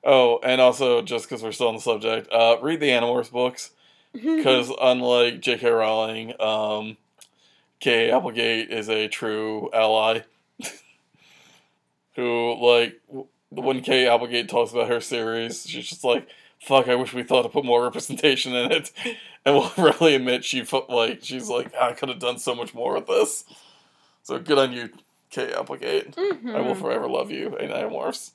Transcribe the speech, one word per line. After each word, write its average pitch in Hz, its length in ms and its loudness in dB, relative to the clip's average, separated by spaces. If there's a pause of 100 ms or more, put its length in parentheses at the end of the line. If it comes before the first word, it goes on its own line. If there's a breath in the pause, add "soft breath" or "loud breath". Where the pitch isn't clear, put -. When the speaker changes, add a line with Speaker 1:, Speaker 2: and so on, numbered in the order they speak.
Speaker 1:
Oh, 127 400 6
and 127 180 2
also, 123 400 4
just 113 260 -6
'cause 117 160 -10
we're 110 80 -6
still 120 160 -2
on 113 80 0
the 110 60 -10
subject, 113 500 -2
uh, 117 300 6
read 156 180 -2
the 147 100 0
Animorphs 120 420 0
books. 123 400 -4 (240 soft breath)
Speaker 2:
<laughs> 311 480 -4
Speaker 1:
'Cause 123 360 4
unlike 123 640 2
J 120 160 0
K 120 120 0
Rowling, 110 680 0
um, 107 580 -2 (840 soft breath)
K 117 320 2
Applegate 117 580 0
is 110 200 -6
a 107 180 0
true 107 680 -6
ally. 110 480 4 (380)
<laughs> - 1600 -20
Who, 120 400 -2
like, 120 520 4
w-, 135 200 -14 (220)
when 127 320 -2
K 127 260 2
Applegate 120 400 2
talks 117 240 0
about 117 180 0
her 117 120 0
series, 117 680 -6
she's - 220 -10
just - 140 -14
like, 123 260 0 (320 loud breath)
"Fuck, 135 260 4
I 123 80 2
wish 127 180 -4
we 123 100 -6
thought 127 180 2
to 117 80 -2
put 143 160 -2
more 120 180 4
representation 131 720 -2
in 123 160 0
it." 160 200 -2 (120 loud breath)
<laughs> 233 140 -8 (300 loud breath)
And 139 60 6
will - 200 4
<laughs> - 40 -6
really 160 380 6
admit 127 280 0
she 127 200 -4
fu-, - 260 -4
like, 117 320 0
she's 120 280 -10
like, 123 260 -4
"I 123 180 0
could 131 160 -6
have 117 80 -8
done 123 220 -6
so 123 160 -4
much 120 180 -10
more 123 220 -4
with - 100 -6
this." - 380 0 (800 soft breath)
So 139 160 -8
good 147 180 2
on 135 140 4
you, 120 180 -10 (400)
K 123 240 -6
Applegate. - 640 -4
I 339 40 -6
will 381 160 -2
Speaker 2:
Mm-hmm. 226 440 -4
Speaker 1:
forever - 260 -4
love - 220 -4
you, - 260 -8
and 151 160 -8
Animorphs. - 640 -6